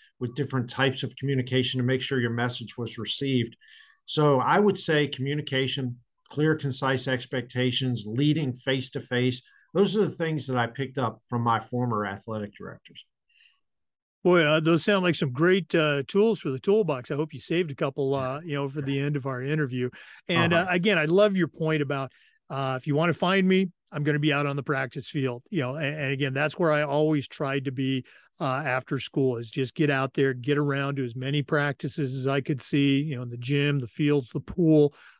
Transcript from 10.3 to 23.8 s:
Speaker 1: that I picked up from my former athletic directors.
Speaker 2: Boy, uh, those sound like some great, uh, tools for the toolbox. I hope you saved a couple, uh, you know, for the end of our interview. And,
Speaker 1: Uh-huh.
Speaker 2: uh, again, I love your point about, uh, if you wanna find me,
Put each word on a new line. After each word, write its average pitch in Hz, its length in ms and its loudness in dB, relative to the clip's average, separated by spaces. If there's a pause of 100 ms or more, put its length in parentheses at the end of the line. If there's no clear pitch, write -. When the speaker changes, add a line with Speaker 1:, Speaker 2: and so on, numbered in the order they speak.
Speaker 1:
that 127 100 -2
I 117 100 2
picked 135 300 -8
up 117 220 -2 (100)
from 120 140 -2
my 113 160 2
former 117 460 -2
athletic 101 500 -8
directors. - 500 -18 (1160)
Speaker 2:
Boy, 175 180 6
uh, 151 180 4
those 160 240 4
sound 202 200 2
like 175 100 2
some 139 180 -2
great, 175 440 2
uh, 151 320 2
tools 208 320 2
for 156 100 -6
the 131 100 -4
toolbox. 165 520 0
I 151 40 -2
hope 151 160 -4
you 131 80 -14
saved 170 300 -2
a 135 60 -10
couple, 139 400 -2
uh, 135 280 -4
you 160 120 -6
know, 143 120 -2
for 139 140 -8
the 139 180 -2
end 147 160 -2
of 135 120 -6
our 127 160 -6
interview. 131 480 -2 (360)
And, 170 240 2
Speaker 1:
Uh-huh. 170 120 4
Speaker 2:
uh, 180 100 -2
again, 185 240 2
I 156 80 2
love 196 320 4
your 170 100 2
point 156 360 -2
about, 135 280 -4 (380)
uh, 135 320 -4
if - 60 -8
you 143 80 0
wanna 160 180 2
find 190 340 2
me, 185 220 4 (220)